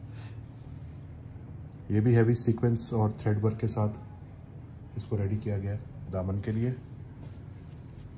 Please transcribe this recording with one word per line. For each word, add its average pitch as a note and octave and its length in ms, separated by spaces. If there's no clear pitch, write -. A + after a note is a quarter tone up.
ये G#2 100
भी A#2 140
heavy A#2 220
sequence A#2 560
और G#2+ 260
thread G#2 220
work G#2+ 180
के A2+ 100
साथ - 1300
इसको - 200
ready G2+ 200
किया G#2 200
गया G2 140
है - 400
daman F#2+ 300
के A2 100
लिए। A#2+ 240